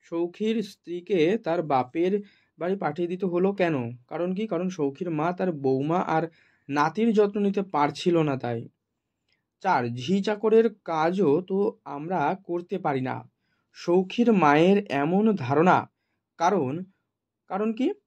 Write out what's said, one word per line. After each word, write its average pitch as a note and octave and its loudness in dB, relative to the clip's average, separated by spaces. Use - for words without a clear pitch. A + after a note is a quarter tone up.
সৌখীর G#3 -4
স্ত্রীকে F3+ -2
তার E3+ -2
বাপের D3+ 0
বাড়ি F3+ -4
পাঠিয়ে F3 -4
দিতে F#3 -6
হলো F3+ 0
কেন? F3 0
কারণ F3 -4
কি? G#3+ -4
কারণ F3+ -4
সৌখীর D#3+ -4
মা D#3+ -2
তার F#3 -2
বৌমা C#3 0
আর D#3+ 0
নাতির D#3 0
যত্ন G3+ 2
নিতে G3+ -2
পারছিল D#3+ 0
না, C#3+ 0
তাই। A#2+ -6
চার, E3 2
ঝি B2+ -2
চাকরের A3 4
কাজও E3 2
তো G3 -2
আমরা D3+ -4
করতে F3 -6
পারি D3 -2
না, B2+ -6
সৌখীর F#3+ 2
মায়ের E3+ 6
এমন D#3+ 0
ধারণা। D3 4
কারণ, E3 0
কারণ G#3+ -4
কি? C4 -2